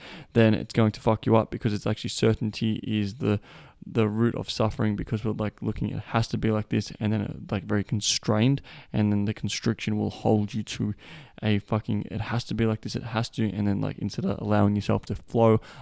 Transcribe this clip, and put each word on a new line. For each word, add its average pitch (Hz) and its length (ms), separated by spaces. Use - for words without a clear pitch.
then 110 220
it's - 200
going 110 180
to - 80
fuck 110 260
you 110 100
up - 140
because 113 220
it's 104 140
actually 107 240
certainty 110 720
is 104 320
the, 107 260
the 110 220
root 110 260
of 110 160
suffering 110 440
because - 300
we're, 110 80
like, 104 300
looking 107 280
at 107 80
it 107 100
has 113 200
to 113 100
be 110 120
like 107 180
this 110 320
and 107 120
then, 107 100
uh, - 120
like, 104 140
very 104 180
constrained, 113 800
and 107 180
then 104 140
the 107 100
constriction - 640
will 104 140
hold 107 440
you 107 80
to 107 320
a 107 140
fucking, 107 500
it 107 120
has 117 240
to - 100
be 113 120
like 110 160
this, 107 120
it 120 80
has 113 260
to, 110 220
and 101 160
then, 101 140
like, 104 180
instead - 260
of - 160
allowing 104 360
yourself 107 300
to 107 100
flow 113 440